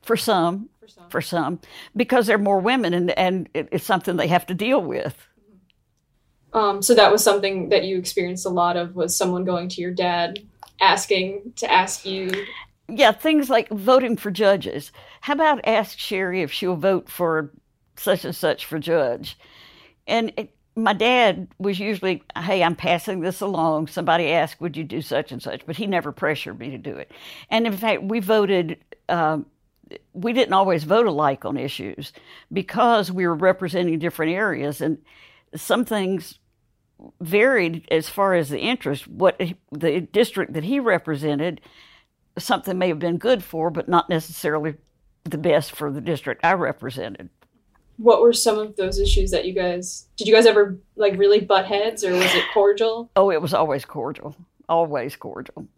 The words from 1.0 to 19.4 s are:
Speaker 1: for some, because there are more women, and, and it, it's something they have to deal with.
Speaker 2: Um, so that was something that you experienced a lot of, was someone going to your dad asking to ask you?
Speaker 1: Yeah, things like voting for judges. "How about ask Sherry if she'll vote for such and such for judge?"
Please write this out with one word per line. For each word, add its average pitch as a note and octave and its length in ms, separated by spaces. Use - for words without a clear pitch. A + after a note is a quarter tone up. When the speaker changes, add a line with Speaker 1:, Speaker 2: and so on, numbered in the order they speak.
Speaker 1:
for - 140
some, E3 380
because A#3+ 300
there G#3+ 100
are - 20
more G3 220
women, G#3+ 320
and, F3 200
and F#3 420
it, D#3 180
it's - 140
something F#3 300
they - 120
have E3+ 180
to F#3 80
deal A3+ 280
with. C3 340
Speaker 2:
Um, G3+ 300
so A#3+ 120
that G3+ 160
was G3+ 140
something G3 460
that F#3+ 140
you F#3+ 120
experienced F3+ 480
a F#3+ 60
lot F3 260
of, F3 180
was F3+ 220
someone F3+ 280
going F3+ 260
to - 100
your F3+ 120
dad F3 480
asking G3 760
to - 160
ask F#3 320
you? F#3+ 400
Speaker 1:
Yeah, C4+ 240
things D4+ 360
like A#3 200
voting A#3 480
for G3+ 160
judges. G3 580
"How C#4+ 140
about D4 300
ask A3 320
Sherry F#3 460
if C#3 80
she'll F3+ 240
vote F3+ 340
for D#3 440
such F3+ 300
and F3 100
such - 300
for D#3 160
judge?" C#3+ 580